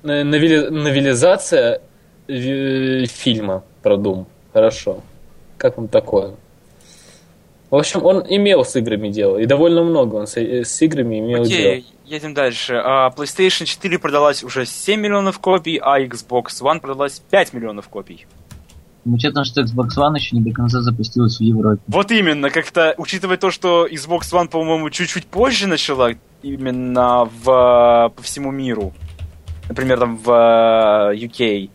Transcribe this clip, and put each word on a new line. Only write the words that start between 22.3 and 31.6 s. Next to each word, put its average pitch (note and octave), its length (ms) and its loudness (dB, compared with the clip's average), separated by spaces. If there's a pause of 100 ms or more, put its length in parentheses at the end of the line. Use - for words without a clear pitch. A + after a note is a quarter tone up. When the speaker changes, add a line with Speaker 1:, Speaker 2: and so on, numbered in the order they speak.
Speaker 2:
как-то, D#3+ 460 0
учитывая F3+ 400 -4
то, F#3+ 120 0
что E3+ 380 2
Xbox D#3+ 340 -6 (100)
One, F3 160 2
по-моему, D#3+ 440 -2
чуть-чуть F3 340 -6
позже A3 420 0
начала C3+ 440 0 (320)
именно B2+ 840 0
в, A#2+ 880 4
по - 60 -20
всему C#3 300 -8
миру. A#2+ 420 -4 (720)
Например, B2+ 320 0
там A#2 180 -2
в, A2+ 960 4
э, G#2 60 0
U A#2 120 -10
K. G#2 460 -2